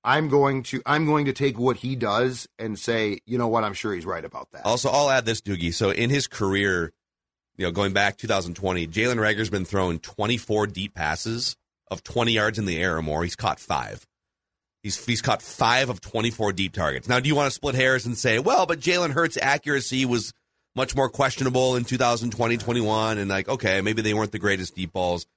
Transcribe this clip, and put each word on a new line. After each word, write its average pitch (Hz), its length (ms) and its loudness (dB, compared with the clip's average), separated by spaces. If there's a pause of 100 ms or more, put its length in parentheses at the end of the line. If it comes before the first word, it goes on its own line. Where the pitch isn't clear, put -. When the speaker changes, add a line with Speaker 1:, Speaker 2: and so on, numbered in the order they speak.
Speaker 1:
I'm 147 240 2
going 139 360 4
to, 127 220 -6
I'm 151 200 2
going 151 200 2
to 131 80 0
take 135 240 0
what 123 200 2
he 131 180 -4
does 120 540 0 (100)
and 110 180 -6
say, 110 480 0
"You 120 120 -2
know 120 100 2
what? 113 160 2
I'm 101 100 -2
sure 104 200 -4
he's 85 120 -6
right 85 200 -6
about - 260 -14
that." - 140 -14
Speaker 2:
Also, 123 240 2
I'll 143 200 4
add 127 160 2
this, 113 140 0
Doogie. 85 340 -2
So 98 180 2
in 117 180 2
his 139 180 2
career, 98 640 0 (640)
you 95 100 -4
know, 87 60 0
going 98 220 0
back 101 240 2
two - 100 -8
thousand 90 280 0
twenty, 90 300 -2
Jalen 110 300 0
Reagor's 107 340 0
been 95 140 -2
thrown 90 360 0
twenty-four 107 680 -2
deep 95 260 -8
passes 85 640 -4 (340)
of 92 140 -8
twenty 117 300 0
yards 107 260 0
in 104 60 -2
the 87 120 -2
air 85 200 0
or 80 40 -2
more. 78 220 -2
He's 87 140 -6
caught 87 240 -4
five. 55 440 -6 (760)
He's, - 200 -6
he's 117 200 -2
caught 107 180 0
five 123 480 2
of 101 100 -8
twenty-four 110 540 -2
deep 90 200 -2
targets. 71 360 -2
Now, 123 100 4
do 135 80 -2
you 151 60 2
wanna 143 160 2
split 139 240 -4
hairs 131 320 2
and 120 100 -4
say, 117 220 2
"Well, 180 300 2
but 165 120 -2
Jalen 175 340 2
Hurts' 160 280 0
accuracy 135 640 0
was 120 260 0 (440)
much 127 200 -2
more 135 140 2
questionable 127 680 2
in 123 100 0
two 123 120 -2
thousand 120 320 2
twenty, 117 280 0
twenty-one," 110 600 0
and, 101 100 -2
like, 98 220 -2
okay, 98 320 0
maybe 107 220 0
they 107 100 2
weren't 107 180 0
the 110 60 -8
greatest 98 380 -2
deep 92 180 -6
balls. 87 320 -2 (120)